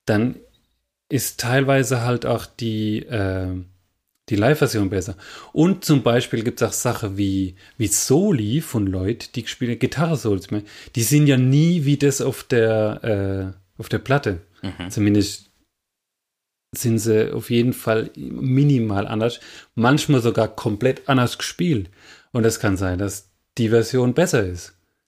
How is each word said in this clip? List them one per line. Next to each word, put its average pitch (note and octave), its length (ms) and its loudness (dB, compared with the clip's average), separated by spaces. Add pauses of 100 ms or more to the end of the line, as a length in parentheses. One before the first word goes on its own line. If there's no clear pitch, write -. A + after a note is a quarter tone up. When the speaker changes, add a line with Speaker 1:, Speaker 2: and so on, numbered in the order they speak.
Speaker 1:
dann A2+ 320 0 (720)
ist - 320 -4
teilweise C3 600 2
halt A#2+ 240 -2
auch A#2 200 -2
die, A2 540 -4
äh, F#2+ 560 -4 (720)
die - 80 0
Live-Version A2+ 540 2
besser. F#2 260 -4 (360)
Und F#3 320 2
zum C#3 200 2
Beispiel A#2 400 0
gibt's - 180 -4
auch G#2+ 100 0
Sachen G#2 440 -4
wie, F#2+ 400 -2 (220)
wie G#2+ 100 -2
Soli C#3 720 2
von A2 260 -2
Leuten, F#2+ 480 -4
die A#2 140 -8
spielen A#2+ 280 -4
Gitarre-Solos B2 760 -2
mehr. G#2 100 -4 (320)
Die A#2 80 0
sind D3 240 4
ja C#3 100 4
nie D3 480 4
wie C#3+ 120 2
das C#3+ 240 2
auf B2+ 240 -4
der, G#2+ 1120 0
äh, - 240 -20
auf - 80 -16
der A2 100 -2
Platte. B2+ 400 0 (240)
Speaker 2:
Mhm. F2+ 260 -10
Speaker 1:
Zumindest G#2 640 0 (1300)
sind A2+ 240 0
sie A2 340 2
auf - 160 -8
jeden A#2+ 220 2
Fall A2+ 420 -2
minimal B2+ 920 0
anders. A2+ 320 -2 (340)
Manchmal C3 480 2
sogar A2 240 2
komplett A#2 600 -2
anders B2+ 280 2
gespielt. C3+ 540 -4 (400)
Und A#2 140 0
es A2+ 160 2
kann G2 160 0
sein, F2+ 240 -2
dass G2 300 -8 (280)
die A2+ 120 2
Version A#2+ 440 2
besser D#3 320 0
ist, F2+ 280 -12 (340)